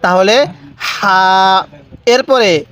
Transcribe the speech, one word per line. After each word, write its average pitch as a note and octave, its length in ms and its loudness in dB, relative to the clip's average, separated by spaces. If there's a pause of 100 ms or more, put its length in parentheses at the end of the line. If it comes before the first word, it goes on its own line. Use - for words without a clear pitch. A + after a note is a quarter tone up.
তাহলে F#3+ 360 0 (500)
হা। F#3+ 340 -2 (840)
এরপরে B3 440 0 (200)